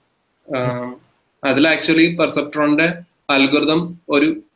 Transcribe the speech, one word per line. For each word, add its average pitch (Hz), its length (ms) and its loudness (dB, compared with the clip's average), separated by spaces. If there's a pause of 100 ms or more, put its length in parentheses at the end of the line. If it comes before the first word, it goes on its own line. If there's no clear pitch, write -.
(560)
ആ, 123 380 -6 (500)
അതിൽ 139 240 2
actually 165 500 2
പെർസെപ്ട്രോണിന്റെ 151 840 -2 (280)
algorithm 147 800 0
ഒരു 151 320 0 (160)